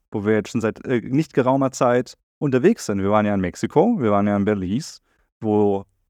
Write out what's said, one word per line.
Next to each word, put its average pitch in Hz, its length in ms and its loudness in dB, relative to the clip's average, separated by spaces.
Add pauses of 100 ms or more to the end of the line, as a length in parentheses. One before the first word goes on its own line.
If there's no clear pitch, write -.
(120)
wo 104 140 -4
wir 107 80 4
jetzt 107 180 0
schon 117 100 -4
seit, 104 240 -4
äh, 123 160 0
nicht 127 320 -4
geraumer 131 380 0
Zeit 123 440 -2 (240)
unterwegs 143 460 0
sind. 98 160 -2
Wir 95 80 0
waren 107 160 2
ja 104 80 0
in 98 80 0
Mexiko, 165 580 0
wir 113 120 0
waren 101 160 2
ja 104 80 0
in 101 100 0
Belize, 104 540 -4 (400)
wo 104 460 0 (240)